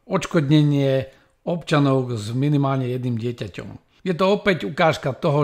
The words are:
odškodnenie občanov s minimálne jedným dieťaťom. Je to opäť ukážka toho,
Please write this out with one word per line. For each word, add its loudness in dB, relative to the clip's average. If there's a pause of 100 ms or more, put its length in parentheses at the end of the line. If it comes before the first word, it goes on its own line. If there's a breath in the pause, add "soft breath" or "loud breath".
odškodnenie 2 (320 loud breath)
občanov 0
s -6
minimálne 0
jedným -4
dieťaťom. -10 (240 soft breath)
Je -2
to 2
opäť 0
ukážka 0
toho, 0